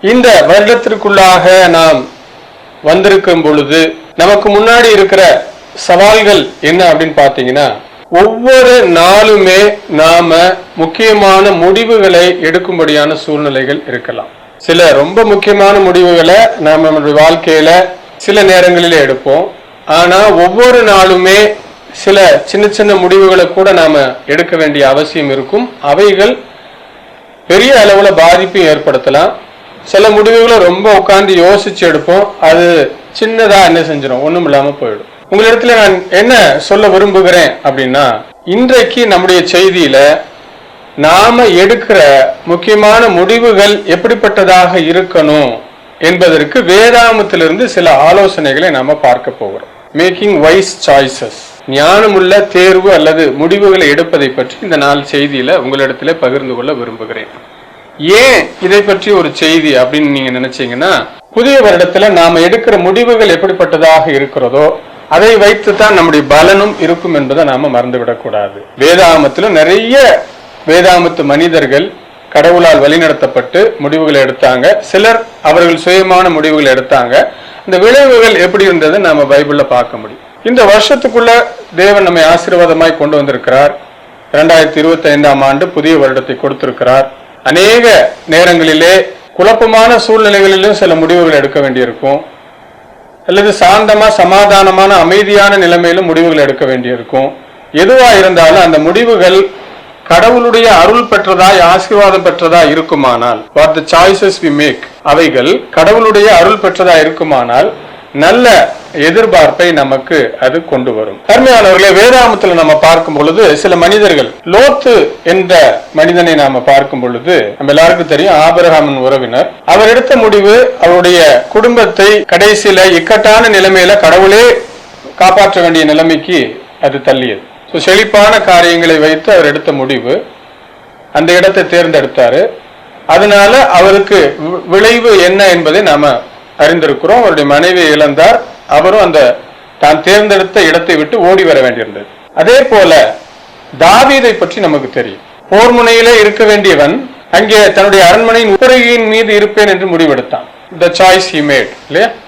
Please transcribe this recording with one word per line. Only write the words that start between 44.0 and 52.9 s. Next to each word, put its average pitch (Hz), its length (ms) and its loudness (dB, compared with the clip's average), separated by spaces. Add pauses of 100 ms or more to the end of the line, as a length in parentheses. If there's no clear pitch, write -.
இருக்கணும் 156 840 -2 (400)
என்பதற்கு 165 600 0
வேதாமத்திலிருந்து 208 1040 0
சில 143 460 0
ஆலோசனைகளை 180 600 0
நாம 139 240 -2
பார்க்க 131 360 -2
போகிறோம். 101 380 -12 (260)
Making 180 500 -2
wise 185 420 -2
choices, 135 460 -2 (340)
ஞானமுள்ள 190 800 0
தேர்வு 185 460 2